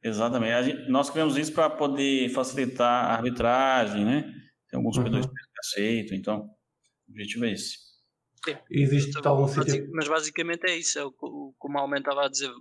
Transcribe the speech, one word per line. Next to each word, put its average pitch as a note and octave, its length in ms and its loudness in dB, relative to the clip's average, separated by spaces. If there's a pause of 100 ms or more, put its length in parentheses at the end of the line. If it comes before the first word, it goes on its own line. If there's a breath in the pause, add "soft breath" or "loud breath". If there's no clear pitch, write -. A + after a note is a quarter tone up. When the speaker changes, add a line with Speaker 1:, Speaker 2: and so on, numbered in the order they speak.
Speaker 1:
Exatamente. A2+ 500 0
A B2 100 4
gente, C3+ 260 -2
nós C3+ 220 2
criamos D#3 260 2
isso D#3 160 -2
pra D#3+ 160 4
poder C#3 600 0
facilitar B2 760 2
a A#2 80 2
arbitragem, A#2+ 880 2
né? C3 200 2 (440 loud breath)
Tem - 80 -10
alguns A#2 220 0
Speaker 2:
Uhum. B2 60 2
Speaker 1:
P A#2+ 80 0
dois B2+ 160 0
Ps - 60 -8
que - 260 -16
aceitam, G#2 580 -2
então G#2 220 -2 (680)
o A2+ 40 -20
objetivo G#2 340 -6
é A2 60 0
esse. - 260 -8 (640)
Speaker 3:
Sim. D3+ 140 -4 (140)
Speaker 2:
Existe C#3+ 480 2
Speaker 3:
Então, C#3+ 140 4
Speaker 2:
algum C#3 120 6
Speaker 3:
basic-, - 240 0
Speaker 2:
sítio C#3+ 240 0
Speaker 3:
mas D#3+ 140 -2
basicamente E3 580 -2
é F3+ 100 2
isso, E3 220 -4
é C#3+ 80 -4
o C3+ 60 -8
que - 120 -16
o, C#3 360 -12
como C#3+ 180 -6
o C#3 40 0
Almen C#3 180 -2
estava C#3 260 0
a C3+ 40 0
dizer, C3+ 200 -4 (120)